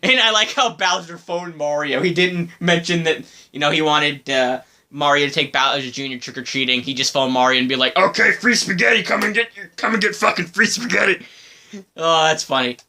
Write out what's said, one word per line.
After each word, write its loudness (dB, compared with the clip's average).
And 4
I 4
like 2
how 0
Bowser -2
phoned -8
Mario. -2
He 0
didn't 0
mention 0
that, -2
you -14
know, 2
he 2
wanted, 0
uh, 0
Mario 2
to -4
take 0
Bowser 0
Junior -10
trick-or-treating. -2
He -8
just -2
phoned 0
Mario 4
and 0
be 0
like, 0
Okay, 2
free 0
spaghetti, 2
come -2
and -2
get -2
your, -16
come -2
and 0
get 0
fucking 0
free 0
spaghetti. 0
Oh, 2
that's 2
funny. -2